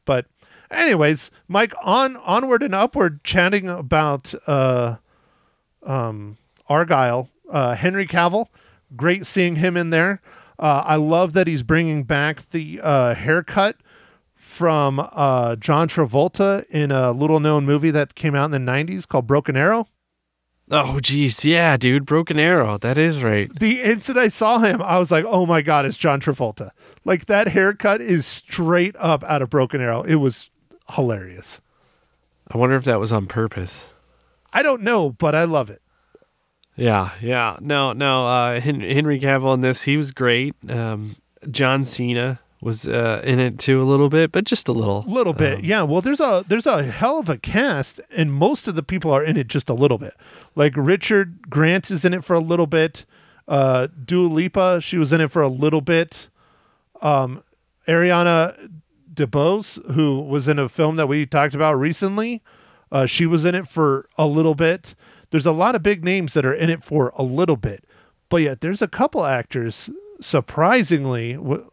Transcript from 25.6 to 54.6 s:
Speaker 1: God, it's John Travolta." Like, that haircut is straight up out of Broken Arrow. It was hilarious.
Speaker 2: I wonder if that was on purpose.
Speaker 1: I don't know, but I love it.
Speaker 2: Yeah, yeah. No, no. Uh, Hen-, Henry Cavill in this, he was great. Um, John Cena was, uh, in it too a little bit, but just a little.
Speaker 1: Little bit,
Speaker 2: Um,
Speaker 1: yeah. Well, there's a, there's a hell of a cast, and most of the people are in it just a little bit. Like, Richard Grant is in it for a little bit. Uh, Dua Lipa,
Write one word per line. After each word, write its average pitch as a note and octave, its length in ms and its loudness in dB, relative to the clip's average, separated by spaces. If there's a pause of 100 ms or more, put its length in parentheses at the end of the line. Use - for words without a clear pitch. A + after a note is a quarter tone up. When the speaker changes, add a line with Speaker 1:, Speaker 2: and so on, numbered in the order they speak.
Speaker 1:
God, D3 240 2
it's C3+ 100 -4
John C#3+ 240 0
Travolta." A#2+ 520 -4 (320)
Like, F#3 240 0
that G#3 220 2
haircut G3+ 520 2
is F3+ 240 0
straight F3 720 -2
up D#3+ 280 0
out D3 180 -2
of A2+ 80 -6
Broken C#3 280 0
Arrow. A#2+ 220 -2
It D#3+ 140 2
was C#3 340 -2 (400)
hilarious. G2 720 -6 (880)
Speaker 2:
I - 80 -4
wonder B2+ 180 4
if C3 100 -2
that A#2 140 2
was G#2+ 140 0
on G2+ 140 0
purpose. G#2 580 -6 (680)
Speaker 1:
I C4+ 100 2
don't C4 180 0
know, G3 300 0
but D3+ 240 0
I D#3+ 80 2
love D3 260 0
it. - 140 -20 (920)
Speaker 2:
Yeah, G#2 360 0 (100)
yeah. A#2 400 -2
No, C#3 320 -2
no. C3 320 0
Uh, A#2+ 340 0
Hen-, C3+ 220 -4
Henry C#3 380 0
Cavill C3+ 340 2
in B2+ 80 2
this, B2+ 220 0
he C#3+ 140 2
was C#3+ 140 -4
great. B2+ 440 -2 (120)
Um, A2 480 -6 (360)
John C3 340 2
Cena B2 540 -4 (220)
was, A2+ 260 -6
uh, A#2 360 -2
in B2+ 160 2
it B2 200 -2
too C3 200 2
a C3 60 2
little C#3 240 4
bit, D#3 220 2
but F#3+ 120 0
just - 240 -2
a - 40 0
little. G#2+ 320 -2
Speaker 1:
Little G3+ 300 -2
bit, D3 260 0
Speaker 2:
Um, - 60 -8
Speaker 1:
yeah. G3+ 180 2
Well, D#3 180 0
there's C#4 180 -2
a, G#3+ 280 2
there's A3 180 0
a G#3+ 160 2
hell A#3+ 380 -2
of G3+ 100 -2
a C#3 80 -2
cast, G3 640 -2 (140)
and D#3+ 180 0
most G3 340 0
of F#3+ 80 -4
the D#3+ 60 -2
people E3 300 -4
are C#3+ 120 4
in D#3 140 0
it C3+ 100 -2
just - 220 -4
a C#3 40 -2
little B2 260 2
bit. - 160 -14 (400)
Like, D3 200 2
Richard F3 760 0
Grant D#3+ 420 0
is E3 120 -2
in F3+ 100 2
it F3+ 100 -6
for F#3 100 -2
a E3+ 60 4
little E3+ 260 0
bit. D#3+ 400 -2 (420)
Uh, C3+ 400 2 (160)
Dua F3+ 240 2
Lipa, F3+ 540 0